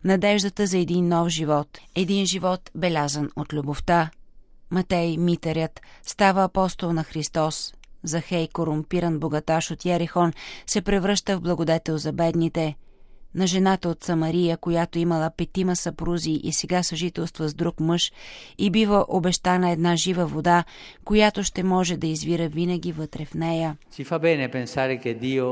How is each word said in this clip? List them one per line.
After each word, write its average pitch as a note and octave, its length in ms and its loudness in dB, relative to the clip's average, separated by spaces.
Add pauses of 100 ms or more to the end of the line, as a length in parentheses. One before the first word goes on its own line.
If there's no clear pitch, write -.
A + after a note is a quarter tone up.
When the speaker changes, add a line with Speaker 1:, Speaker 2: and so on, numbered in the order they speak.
Speaker 1:
надеждата G3+ 600 2
за F#3 120 0
един F3 300 2
нов E3+ 200 2
живот, D3+ 500 -2 (160)
един F#3+ 320 0
живот, F#3 480 -2
белязан D3+ 640 0
от D3+ 160 -6
любовта. D3+ 580 0 (600)
Матей, F3 460 0
митарят, E3 640 0 (220)
става F#3+ 420 2
апостол F#3 480 0
на D#3+ 120 0
Христос. - 680 -4 (280)
Захей, D#3+ 500 -2
корумпиран D#3+ 640 0
богаташ D#3 520 0
от - 140 -10
Ярихон, F3 480 2 (340)
се G3+ 160 0
превръща G3 540 0
в F3 40 -4
благодетел E3 580 0
за D3+ 140 -4
бедните, E3 640 0 (580)
на F#3+ 120 0
жената F#3 420 2
от - 160 -4
Самария, E3 520 0
която E3+ 420 -2
имала E3 380 0
петима F3+ 400 -2
съпрузи E3 540 -4
и D#3 220 -2
сега F3+ 300 0
съжителства E3 680 -4
с D3 60 -6
друг E3 260 -2
мъж, E3 320 0 (460)
и G3+ 120 2
бива G#3 380 4
обещана F3+ 640 2
една E3+ 260 2
жива F3 300 0
вода, E3 380 4 (400)
която G#3 380 4
ще F#3 200 -2
може F#3 340 2
да D#3+ 100 -2
извира D#3+ 420 0
винаги F3 440 -2
вътре D#3 320 -8
в - 100 -14
нея. E3 420 -2 (160)
Speaker 2:
Ci C#3 120 -10
fa E3 140 -2
bene D3+ 300 2
pensare C3 540 -2
che A#2 160 -4
Dio C3 340 0